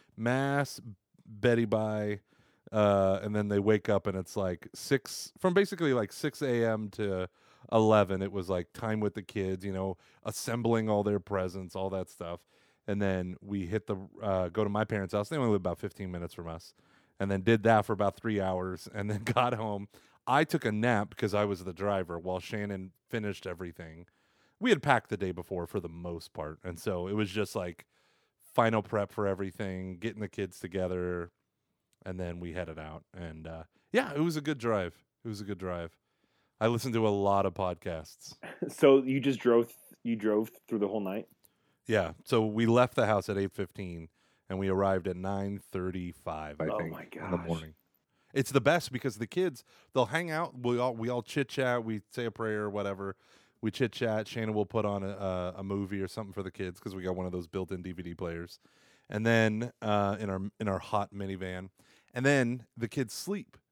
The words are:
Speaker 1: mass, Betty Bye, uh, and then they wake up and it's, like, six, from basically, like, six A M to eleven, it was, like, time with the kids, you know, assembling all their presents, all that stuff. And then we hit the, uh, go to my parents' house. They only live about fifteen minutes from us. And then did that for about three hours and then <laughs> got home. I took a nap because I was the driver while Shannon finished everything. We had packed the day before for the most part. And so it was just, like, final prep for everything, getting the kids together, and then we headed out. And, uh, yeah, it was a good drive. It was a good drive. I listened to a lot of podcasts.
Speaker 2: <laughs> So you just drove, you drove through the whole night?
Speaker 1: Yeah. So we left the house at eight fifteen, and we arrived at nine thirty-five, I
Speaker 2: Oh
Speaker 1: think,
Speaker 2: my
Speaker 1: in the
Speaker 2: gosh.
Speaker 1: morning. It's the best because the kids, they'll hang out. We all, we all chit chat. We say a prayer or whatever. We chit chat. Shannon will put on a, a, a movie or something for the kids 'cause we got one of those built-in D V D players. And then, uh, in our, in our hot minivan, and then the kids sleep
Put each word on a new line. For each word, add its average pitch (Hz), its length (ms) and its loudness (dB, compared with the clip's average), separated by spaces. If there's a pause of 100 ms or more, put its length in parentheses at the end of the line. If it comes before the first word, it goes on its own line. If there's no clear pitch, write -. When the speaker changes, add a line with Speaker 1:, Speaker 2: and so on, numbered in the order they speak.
(160)
Speaker 1:
mass, 135 640 0 (460)
Betty 117 380 4
Bye, 107 560 0 (500)
uh, 98 520 6
and 104 120 -4
then 104 140 0
they 101 120 4
wake 104 280 4
up 101 180 4
and 95 100 -2
it's, 95 200 -6
like, 92 380 -4
six, - 640 -2
from 180 160 2
basically, 170 400 2
like, 110 180 0
six - 300 -6
A 120 240 2
M 110 240 0
to 95 380 -2 (440)
eleven, 107 500 8
it 95 100 -4
was, 92 180 -4
like, 90 240 -2
time 110 260 -2
with 104 140 0
the 104 80 -10
kids, 95 420 -4
you 98 80 -4
know, 95 240 -4 (280)
assembling 113 640 0
all 104 140 4
their 101 180 2
presents, 92 540 -4
all 95 160 -4
that 95 200 -4
stuff. 85 300 -10 (480)
And 101 120 0
then 92 400 0
we 101 260 -4
hit 104 200 -2
the, 101 100 -2 (240)
uh, 95 280 0
go 107 160 0
to 101 60 2
my 104 140 2
parents' 101 300 -2
house. 104 140 0
They 160 80 -4
only 123 140 2
live 101 100 4
about 87 180 -2
fifteen 95 320 -8
minutes 87 240 -8
from 82 140 -10
us. 82 260 -12 (460)
And 98 100 0
then 95 120 0
did 110 200 6
that 110 220 8
for 117 80 -2
about 98 240 0
three 107 240 -2
hours 92 520 -2
and 104 160 -4
then 104 160 -2
<laughs> - 120 0
got 123 180 2
home. 104 320 -4 (400)
I 139 160 4
took 156 220 0
a 110 80 2
nap 107 380 2
because 98 220 -2
I 104 120 4
was 95 180 -2
the 90 100 -8
driver 90 460 -2
while 92 220 -4
Shannon 101 500 -6 (180)
finished 104 380 -4
everything. 87 600 -10 (520)
We 240 120 2
had 160 120 4
packed 131 280 4
the 107 60 -2
day 92 140 -2
before 87 380 -6
for 104 100 -4
the 85 100 -6
most 85 440 -10
part. 78 320 -8
And 90 120 -8
so 90 300 -4
it 98 60 -4
was 104 180 0
just, 101 240 -2
like, 90 320 -6 (540)
final 113 420 2
prep 101 300 -2
for 104 160 0
everything, 92 720 -4
getting 107 220 -6
the 101 80 -4
kids 95 300 -6
together, 90 720 -4 (760)
and 92 140 -8
then 87 220 -6
we 87 120 -8
headed 82 280 -8
out. 78 240 -12 (120)
And, 80 300 -12
uh, 80 160 -12 (300)
yeah, 240 200 0
it 147 80 -2
was 160 160 2
a 156 40 -4
good 143 180 -2
drive. 107 460 -2 (200)
It 117 40 -10
was 104 120 -6
a 104 40 -8
good 95 140 -6
drive. 87 380 -6 (640)
I 110 60 4
listened 120 280 0
to 113 120 4
a 104 40 6
lot 98 360 4
of 90 80 -2
podcasts. 87 880 -6
Speaker 2:
<laughs> - 260 -8
So 135 360 8
you 131 160 0
just 131 180 2
drove, 117 340 4 (300)
you 117 140 -2
drove 107 340 2 (180)
through 110 120 -2
the 101 80 2
whole 107 120 -2
night? 98 260 -4 (600)
Speaker 1:
Yeah. 92 240 2 (100)
So 110 240 4
we 110 200 2
left 120 280 6
the 117 120 4
house 104 220 2
at 101 80 0
eight 98 140 0
fifteen, 87 580 -8 (400)
and 95 120 -4
we 98 80 0
arrived 95 400 2
at 90 80 -2
nine 98 440 -4 (120)
thirty-five, 87 880 -6
I 80 80 -2
Speaker 2:
Oh 107 100 -2
Speaker 1:
think, 82 140 -4
Speaker 2:
my 76 100 -12
Speaker 1:
in - 300 -10
the 85 60 2
Speaker 2:
gosh. 85 100 -10
Speaker 1:
morning. 80 260 -6 (580)
It's 135 200 -2
the 135 80 6
best 147 320 2
because 123 260 -4
the 113 80 -6
kids, 175 380 -2 (280)
they'll 123 140 4
hang 160 240 -2
out. 156 320 -4
We 120 160 2
all, 123 160 0
we 113 140 -4
all 123 140 -2
chit 139 260 -2
chat. 123 360 0
We 110 180 -4 (100)
say 123 120 -4
a 113 60 -2
prayer 107 320 -2
or 104 80 -2
whatever. 98 460 -4 (460)
We 110 100 0
chit 120 180 0
chat. 110 380 -2
Shannon 110 260 -4
will 104 100 2
put 107 200 0
on 101 180 -2
a, 95 60 -4
a, 92 480 -4
a 98 80 -8
movie 98 360 -2
or 95 60 -2
something 98 260 -8
for 98 120 -6
the 92 80 -10
kids 90 260 -8
'cause 95 160 -10
we 95 80 -10
got 92 140 -2
one 92 100 -4
of 90 60 -6
those 87 160 -6
built-in 92 340 -6
D 92 80 -8
V 87 140 -10
D 87 100 -10
players. 85 460 -8 (500)
And 107 160 0
then, 113 460 4 (100)
uh, 104 380 2
in 101 100 -4
our, 95 100 -2 (200)
in 107 80 -2
our 95 100 2
hot - 340 -4
minivan, 95 580 -8 (440)
and 127 100 -2
then 127 400 4 (120)
the 117 100 -4
kids 127 260 -4
sleep - 440 -8 (160)